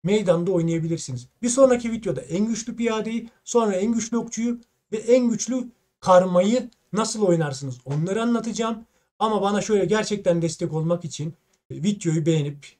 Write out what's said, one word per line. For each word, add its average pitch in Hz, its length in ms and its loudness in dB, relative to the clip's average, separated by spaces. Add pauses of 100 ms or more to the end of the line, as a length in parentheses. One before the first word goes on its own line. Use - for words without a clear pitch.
meydanda 180 480 2
oynayabilirsiniz. 165 760 -2 (140)
Bir 240 80 -2
sonraki 240 420 4
videoda 131 300 -4
en 180 240 -2
güçlü 233 300 -6
piyadeyi, 220 540 -4 (140)
sonra 220 320 0
en 214 180 0
güçlü 226 240 -2
okçuyu 233 420 -4 (320)
ve 214 60 -4
en 233 320 4
güçlü 240 400 -4 (300)
karmayı 185 720 4 (240)
nasıl 214 280 -2
oynarsınız 147 640 0
onları 170 360 -2
anlatacağım. 226 640 -2 (340)
Ama 214 220 0
bana 202 200 0
şöyle 196 240 0
gerçekten 202 560 0
destek 160 320 -4
olmak 165 320 -2
için 160 280 -8 (380)
videoyu 165 540 -2
beğenip 147 420 0 (120)